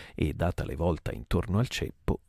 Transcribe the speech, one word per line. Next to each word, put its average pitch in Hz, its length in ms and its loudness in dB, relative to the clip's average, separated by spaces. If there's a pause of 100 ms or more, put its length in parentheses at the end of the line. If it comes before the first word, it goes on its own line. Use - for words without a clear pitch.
(160)
e, 76 180 0
data - 320 0
le 67 100 -4
volta 82 360 0
intorno 87 480 0
al 127 80 2
ceppo, - 600 -2